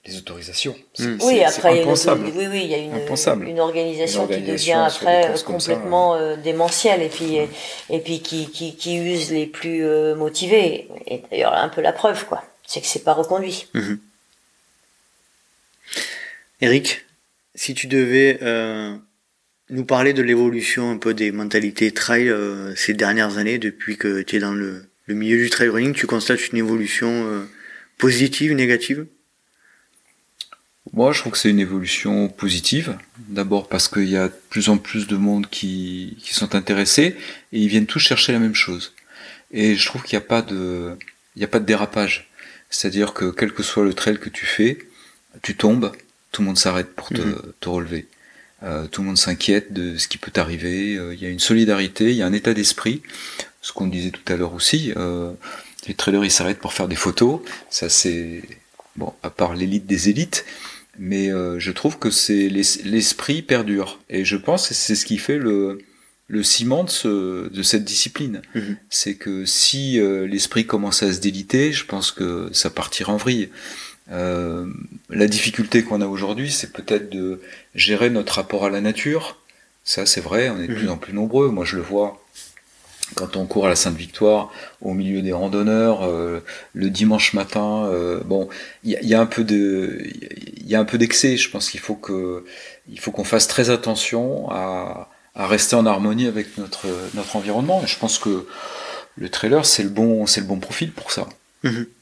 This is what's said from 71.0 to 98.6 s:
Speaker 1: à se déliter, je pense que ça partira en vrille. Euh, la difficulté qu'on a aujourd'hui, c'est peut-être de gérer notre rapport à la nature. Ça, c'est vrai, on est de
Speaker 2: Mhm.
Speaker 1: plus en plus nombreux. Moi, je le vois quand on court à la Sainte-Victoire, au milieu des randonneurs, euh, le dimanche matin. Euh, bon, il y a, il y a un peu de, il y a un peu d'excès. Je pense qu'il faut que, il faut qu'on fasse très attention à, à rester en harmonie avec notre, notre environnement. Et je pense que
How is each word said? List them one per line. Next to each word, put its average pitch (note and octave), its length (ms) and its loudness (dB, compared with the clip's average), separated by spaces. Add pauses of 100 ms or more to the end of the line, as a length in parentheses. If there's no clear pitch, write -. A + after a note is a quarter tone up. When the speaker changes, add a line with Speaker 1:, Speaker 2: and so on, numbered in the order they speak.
Speaker 1:
à G2+ 100 2
se F2+ 80 -2
déliter, G2+ 520 0
je C3+ 140 -4
pense G2 260 -4
que F2 400 -4
ça - 180 0
partira - 440 -4
en G#2+ 40 0
vrille. A2+ 320 -2 (640)
Euh, F2 540 -4 (440)
la G#2 180 4
difficulté A2+ 560 2
qu'on G#2 180 -2
a G2+ 60 0
aujourd'hui, G#2 440 -4
c'est - 220 -6
peut-être G#2 360 -2
de F#2 320 -6 (320)
gérer G#2+ 360 4
notre A2 240 0
rapport G2 320 -2
à G2 40 2
la G2+ 120 -2
nature. C#3+ 560 -2 (480)
Ça, G2 200 -2
c'est - 160 4
vrai, G#2+ 280 0
on G2 100 -4
est - 80 -4
de A#2+ 60 -4
Speaker 2:
Mhm. A2 40 -4
Speaker 1:
plus G#2 120 -2
en E2+ 80 -4
plus G2 160 -12
nombreux. A2 360 2
Moi, F#2+ 140 -2
je F#2 140 -4
le F2 60 -4
vois G2+ 380 -2 (920)
quand F#2 200 -6
on F#2+ 100 -2
court G2 200 0
à F#2 40 6
la F2 60 4
Sainte-Victoire, F#2 800 2 (280)
au F#2+ 120 -4
milieu F#2+ 280 0
des F#2+ 120 -2
randonneurs, G2+ 720 2
euh, E2+ 360 -2 (340)
le F#2+ 160 0
dimanche G#2+ 440 4
matin. G#2 580 -2
Euh, F2 320 -2
bon, F#2+ 240 0 (380)
il A2 60 0
y - 40 0
a, - 60 -10
il A#2 80 -4
y A2 40 6
a A2+ 60 8
un A2+ 60 8
peu A2+ 180 -2
de, G2 560 2 (560)
il - 100 -16
y G#2+ 100 0
a A2 40 6
un G#2+ 60 4
peu A#2 120 -2
d'excès. A#2 380 4
Je - 140 0
pense - 200 -6
qu'il - 120 -10
faut G#2+ 140 -6
que, F2+ 500 -6 (440)
il - 120 -18
faut G#2+ 100 -6
qu'on G2 140 -6
fasse - 240 2
très A#2+ 200 2
attention A#2 800 -2
à, F#2 600 -6 (260)
à G2 100 -4
rester G#2 300 4
en A2+ 100 8
harmonie G#2+ 420 2
avec G#2+ 300 -4
notre, G2 300 -8 (260)
notre G2+ 220 -8
environnement. A#2+ 480 0
Et A2+ 40 -2
je - 120 -2
pense A2+ 180 0
que F#2 300 -2 (720)